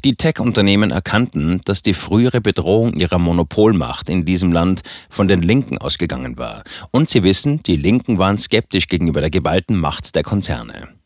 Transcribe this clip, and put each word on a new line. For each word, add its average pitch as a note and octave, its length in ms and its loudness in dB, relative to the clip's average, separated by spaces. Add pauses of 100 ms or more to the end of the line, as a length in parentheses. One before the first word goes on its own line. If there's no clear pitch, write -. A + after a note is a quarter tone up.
„Die C3+ 120 2
Tech-Unternehmen G#2 720 2
erkannten, F2+ 720 -2
dass - 180 -2
die G2+ 120 0
frühere A#2 460 0
Bedrohung G2+ 540 0
ihrer F2 260 0
Monopolmacht F2 880 2
in F2+ 140 0
diesem F2+ 260 0
Land F2 300 2 (280)
von G2 200 0
den F#2 140 4
Linken A#2+ 360 0
ausgegangen C2 600 -6
war. A#1+ 260 -10 (260)
Und D3 180 2
sie A#2 140 2
wissen, C#3+ 400 2
die F2 140 0
Linken G2+ 420 0
waren F#2+ 180 2
skeptisch - 520 -2
gegenüber E2 320 0
der D2+ 100 -2
geballten F#2 460 -2
Macht D2+ 400 -4
der - 80 0
Konzerne.“ B1+ 640 -6 (180)